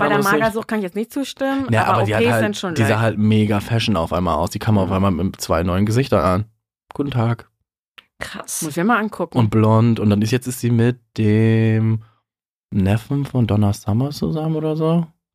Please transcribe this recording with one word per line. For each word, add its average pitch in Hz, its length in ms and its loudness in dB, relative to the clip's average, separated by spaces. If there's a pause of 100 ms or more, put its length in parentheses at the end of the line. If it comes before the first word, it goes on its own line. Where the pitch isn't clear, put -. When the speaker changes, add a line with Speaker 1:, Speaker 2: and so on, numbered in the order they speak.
Speaker 1:
bei 196 60 2
der 202 80 2
Speaker 2:
anderes 208 80 0
Gesicht. 208 160 2
Speaker 1:
Magersucht 220 260 -4
kann 220 120 -4
ich 202 40 -4
jetzt 180 120 -8
nicht 220 180 -6
zustimmen, 269 580 -4
Speaker 2:
Ja, 110 140 0
Speaker 1:
aber - 140 2
Speaker 2:
aber - 60 0
die 104 80 -2
Speaker 1:
O 107 40 0
Ps 113 100 2
Speaker 2:
hat 120 60 2
halt, 110 100 2
Speaker 1:
sind 104 140 -2
schon 175 180 -6
Speaker 2:
die 127 80 0
sah 104 60 2
Speaker 1:
leicht. 107 120 0
Speaker 2:
halt 110 160 0
mega 107 440 2
fashion 110 360 -2
auf 82 160 -2
einmal 85 220 0
aus. 85 160 -2
Die 107 80 -8
kam 107 180 2
auf 92 120 2
Speaker 1:
Ja. 95 80 -2
Speaker 2:
einmal 98 140 2
mit 92 300 -4
zwei 82 220 0
neuen 90 240 0
Gesichtern 113 360 0
an. 90 220 0 (480)
Guten - 180 -4
Tag. 117 380 -2 (680)
Speaker 3:
Krass. - 420 -10
Speaker 1:
Muss 160 100 -6
ich 139 60 -6
mir 170 60 -2
mal 233 160 2
angucken. 208 380 -6
Speaker 2:
Und 113 120 2
blond. 110 500 4
Und 107 120 2
dann 101 100 2
ist, 113 100 0
jetzt 127 160 -2
ist 127 120 -8
sie 123 100 -2
mit 120 300 2 (180)
dem 110 840 2 (680)
Neffen 107 520 0
von 123 220 0
Donna 101 260 2
Summer 123 380 -2
zusammen 160 440 -4
oder 156 200 -2
so. 165 320 0 (280)